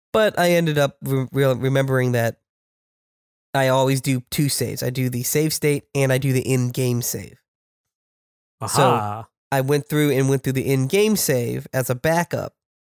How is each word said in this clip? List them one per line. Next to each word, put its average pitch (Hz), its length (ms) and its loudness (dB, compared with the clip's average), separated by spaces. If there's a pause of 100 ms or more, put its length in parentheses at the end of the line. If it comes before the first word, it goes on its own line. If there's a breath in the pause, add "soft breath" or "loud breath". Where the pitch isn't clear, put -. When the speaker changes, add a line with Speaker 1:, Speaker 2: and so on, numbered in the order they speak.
(120)
Speaker 1:
But 214 260 2
I 175 120 4
ended 165 280 2
up 139 240 0
re-, 135 300 -2
re-, 135 220 2
remembering 131 580 0
that 117 240 0 (1160)
I 135 160 2
always 135 320 2
do 131 300 -2
two 143 180 0
saves. - 360 -4
I 123 60 -2
do 127 200 -2
the 123 140 -6
save 156 280 0
state 147 400 -2
and 135 200 2
I 127 60 2
do 135 140 0
the 127 100 0
in-game 123 600 -2
save. - 380 -10 (1200)
So 113 60 -8 (160)
Speaker 2:
Aha. 110 460 0 (220)
Speaker 1:
I 139 120 0
went 143 260 0
through 147 240 2
and 135 160 2
went 135 160 0
through 135 80 0
the 127 200 -2
in-game 190 440 2
save 127 560 -2
as 131 180 -2
a 123 60 -2
backup, 160 580 -2 (360)